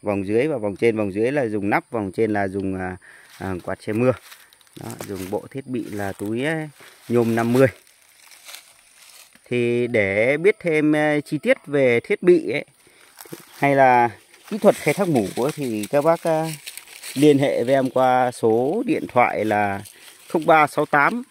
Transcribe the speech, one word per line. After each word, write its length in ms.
vòng 240
dưới 200
và 100
vòng 200
trên. 200
Vòng 160
dưới 200
là 140
dùng 240
nắp, 200
vòng 220
trên 200
là 160
dùng, 300
à, 180
à, 160
quạt 160
che 120
mưa. 200
Đó, 80
dùng 220
bộ 200
thiết 160
bị 180
là 280
túi, 320
à, 240
nhôm 260
năm 180
mươi. 140
Thì 380
để 500
biết 240
thêm, 360
à, 240
chi 180
tiết 280
về 340
thiết 220
bị 280
ấy, 140
hay 160
là 360
kỹ 100
thuật 160
khai 200
thác 140
mủ 180
ấy, 180
thì 360
các 140
bác, 180
à, 240
liên 240
hệ 260
với 100
em 160
qua 400
số 560
điện 220
thoại 360
là 380
không 180
ba 200
sáu 200
tám 440